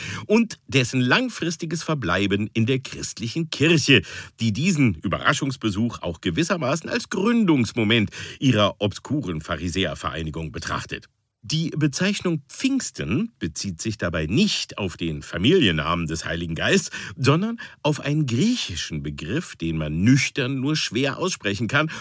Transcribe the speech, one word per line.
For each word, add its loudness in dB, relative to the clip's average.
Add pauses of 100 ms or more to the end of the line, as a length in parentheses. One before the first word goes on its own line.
(260)
und 2
dessen 2
langfristiges 0
Verbleiben 0
in 2
der 2
christlichen -6
Kirche, 6 (360)
die 2
diesen 4
Überraschungsbesuch -2
auch -6
gewissermaßen 0
als -4
Gründungsmoment 2 (280)
ihrer 4
obskuren -2
Pharisäervereinigung -4
betrachtet. -8 (340)
Die -2
Bezeichnung 0
Pfingsten -2
bezieht -6
sich -4
dabei -2
nicht 0
auf -4
den -4
Familiennamen 2
des -4
Heiligen -4
Geistes, 0 (260)
sondern 0 (220)
auf 0
einen 0
griechischen -2
Begriff, -6
den -4
man -2
nüchtern 4
nur 0
schwer -2
aussprechen -2
kann 0